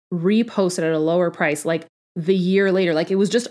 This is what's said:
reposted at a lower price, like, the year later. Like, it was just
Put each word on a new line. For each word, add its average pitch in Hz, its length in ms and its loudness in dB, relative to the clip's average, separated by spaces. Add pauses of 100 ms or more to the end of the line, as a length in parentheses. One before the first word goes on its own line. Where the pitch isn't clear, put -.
(120)
reposted 185 680 0
at 160 100 0
a 160 60 0
lower 170 320 0
price, 151 340 -2
like, 165 220 -4 (280)
the 185 220 0
year 190 340 2
later. 180 220 2
Like, 160 180 -2
it 190 60 0
was 196 140 2
just 240 200 -2